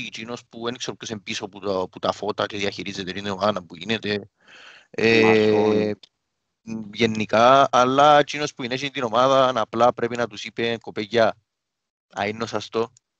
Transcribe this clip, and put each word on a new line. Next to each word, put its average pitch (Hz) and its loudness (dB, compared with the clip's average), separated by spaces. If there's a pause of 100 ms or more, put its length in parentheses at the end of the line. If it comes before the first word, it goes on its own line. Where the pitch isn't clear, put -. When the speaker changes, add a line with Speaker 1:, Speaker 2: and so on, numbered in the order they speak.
Speaker 1:
εκείνος 113 -14
που 117 -14
δεν 120 -6
ξέρω 110 -10
ποιος - -14
είναι 107 -8
πίσω 107 -10
που 98 -20
τα, 92 -2
που - -20
τα 92 -2
φώτα 104 -4
και 107 -8
διαχειρίζεται 98 -6
την 101 -10
ομάδα 98 0
που 85 -20
γίνεται. 101 -6 (640)
Ε, 113 4
Speaker 2:
Μασόν. 107 2 (920)
Speaker 1:
γενικά, 113 4
αλλά 135 6
εκείνος 147 -2
που - -12
είναι, 120 -6
έχει 139 -6
την 135 -8
ομάδα, 127 2
απλά 117 2
πρέπει 120 -6
να 120 -2
τους 101 -12
είπε, 117 -4
«Κοπέγια, 110 0 (800)
αΐνω 107 -6
σας 107 -8
το, 113 -4 (280)